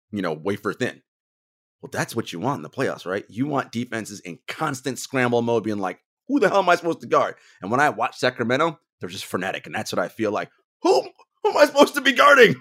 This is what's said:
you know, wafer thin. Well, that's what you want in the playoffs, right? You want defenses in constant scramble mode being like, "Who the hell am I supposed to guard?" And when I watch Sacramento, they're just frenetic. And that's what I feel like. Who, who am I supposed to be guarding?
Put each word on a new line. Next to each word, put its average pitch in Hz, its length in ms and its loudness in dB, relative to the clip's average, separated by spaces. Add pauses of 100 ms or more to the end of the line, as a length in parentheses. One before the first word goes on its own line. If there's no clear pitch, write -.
(100)
you 104 120 -4
know, 85 100 -2
wafer 95 400 -4
thin. 78 300 -6 (800)
Well, - 120 -16
that's 131 220 -6
what 113 180 -6
you 85 80 -10
want 120 180 -4
in 78 40 -14
the 78 80 -14
playoffs, 107 360 -6
right? 95 220 -4
You 110 180 -4
want 143 260 -4
defenses 110 480 -8
in 87 180 -14 (100)
constant 135 500 -6
scramble 123 440 0
mode 117 220 0
being 107 140 -4
like, 92 220 -6 (280)
"Who 285 100 0
the 202 100 4
hell 202 100 2
am 185 100 2
I 175 80 6
supposed 170 240 -4
to 135 80 -14
guard?" 123 260 2 (260)
And 92 120 -8
when 127 80 2
I 147 100 4
watch 113 280 -4
Sacramento, 131 600 0 (220)
they're 98 80 -10
just 92 160 -12
frenetic. 92 420 -6
And 78 80 -10
that's 107 180 -8
what 104 60 -4
I 90 100 0
feel 107 220 -4
like. 95 200 -4 (320)
Who, 370 200 4 (400)
who 415 80 0
am - 60 0
I 302 100 8
supposed 285 280 4
to 294 60 -4
be 269 120 2
guarding? 262 480 8